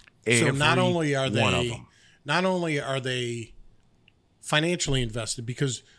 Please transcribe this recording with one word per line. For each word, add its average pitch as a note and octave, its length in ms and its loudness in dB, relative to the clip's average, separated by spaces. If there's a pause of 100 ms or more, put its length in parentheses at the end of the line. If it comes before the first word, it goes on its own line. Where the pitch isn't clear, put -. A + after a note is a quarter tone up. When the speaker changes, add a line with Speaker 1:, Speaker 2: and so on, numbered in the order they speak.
(260)
Speaker 1:
Every A#2 240 4
Speaker 2:
So C3+ 60 0
not D3+ 240 4
only E3+ 360 2
are C3+ 140 0
Speaker 1:
one - 240 2
of B2 100 0
Speaker 2:
they, A#2+ 60 -2
Speaker 1:
them. A2+ 180 -10 (380)
Speaker 2:
not E3 200 0
only E3+ 340 0
are C3 200 -4
they B2 540 -6 (880)
financially D3+ 600 0
invested, A2+ 440 -6
because B2 380 -4 (160)